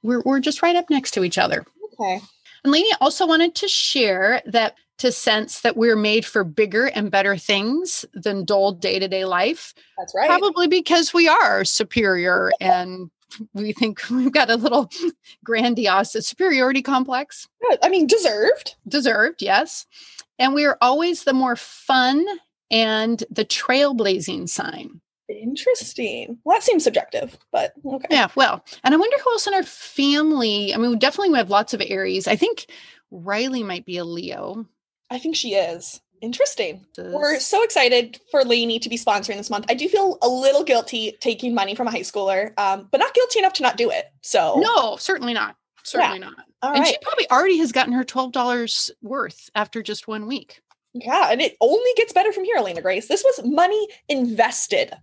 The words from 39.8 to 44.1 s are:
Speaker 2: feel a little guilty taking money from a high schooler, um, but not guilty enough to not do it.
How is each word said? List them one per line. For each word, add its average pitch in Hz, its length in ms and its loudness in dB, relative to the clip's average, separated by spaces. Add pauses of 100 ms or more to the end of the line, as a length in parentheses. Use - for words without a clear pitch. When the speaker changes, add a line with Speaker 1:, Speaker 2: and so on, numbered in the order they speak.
Speaker 2:
feel 392 340 2
a 240 60 2
little 269 360 2
guilty 233 560 -2
taking 233 340 -4
money 196 200 -2
from 240 120 -4
a 220 40 -2
high 233 100 -6
schooler, 196 580 -2
um, 196 320 -2
but - 80 2
not 523 160 0
guilty 480 240 2
enough 381 160 2
to 302 80 -4
not 254 140 0
do 233 140 0
it. - 160 -4 (160)